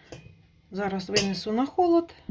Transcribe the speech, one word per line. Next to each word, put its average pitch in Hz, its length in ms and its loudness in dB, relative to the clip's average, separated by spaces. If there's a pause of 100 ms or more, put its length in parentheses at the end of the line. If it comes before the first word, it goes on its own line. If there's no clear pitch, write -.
(720)
Зараз 190 380 -4
винесу 196 420 0
на 240 140 2
холод, 339 480 2 (180)